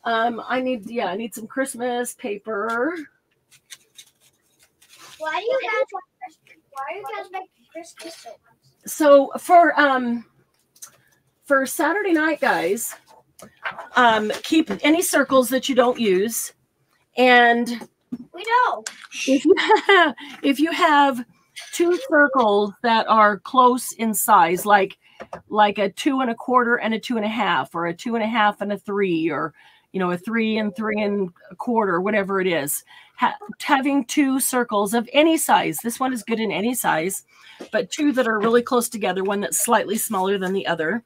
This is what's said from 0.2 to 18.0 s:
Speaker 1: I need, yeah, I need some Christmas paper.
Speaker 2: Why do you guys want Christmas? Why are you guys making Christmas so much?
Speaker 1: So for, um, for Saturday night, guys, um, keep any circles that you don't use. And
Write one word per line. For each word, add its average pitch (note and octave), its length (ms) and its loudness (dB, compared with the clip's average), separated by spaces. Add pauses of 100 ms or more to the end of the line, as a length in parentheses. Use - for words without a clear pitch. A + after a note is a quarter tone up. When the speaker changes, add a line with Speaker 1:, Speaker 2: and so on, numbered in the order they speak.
Speaker 1:
I B3+ 140 -2
need, B3+ 260 -6
yeah, A#3 180 -4
I F3+ 100 -6
need A3+ 180 -10
some A3 120 -14
Christmas B3 680 -6
paper. A3+ 840 -6 (2250)
Speaker 2:
Why D#4 220 -6
do G#4 40 -14
you B4+ 180 0
guys A#4 300 -2
want F#4 120 -12 (180)
Christmas? - 480 -20
Why C4+ 180 -12
are F4 80 -10
you G#4 80 -14 (100)
guys F#4+ 180 -12
making F#4 160 -12 (240)
Christmas E4 420 -16
so - 160 -20
much? - 80 -20 (520)
Speaker 1:
So C#4+ 480 6
for, E4+ 400 6
um, B3+ 460 0 (1200)
for C4+ 220 2
Saturday E4+ 460 -2
night, D#4 280 0
guys, G3 540 -2 (1000)
um, A3 340 4 (120)
keep D#4 280 0 (140)
any D#4+ 180 4
circles C4 480 2
that B3+ 180 -2
you C4+ 60 -2
don't A#3+ 260 4
use. G#3 520 0 (640)
And A#3+ 720 4 (440)